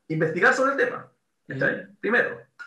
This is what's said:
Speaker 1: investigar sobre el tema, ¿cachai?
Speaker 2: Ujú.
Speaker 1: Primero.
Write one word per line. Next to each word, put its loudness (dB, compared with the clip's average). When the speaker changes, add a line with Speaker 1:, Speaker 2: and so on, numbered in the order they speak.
Speaker 1:
investigar 2
sobre 2
el -2
tema, -2
¿cachai? -2
Speaker 2:
Ujú. -20
Speaker 1:
Primero. -2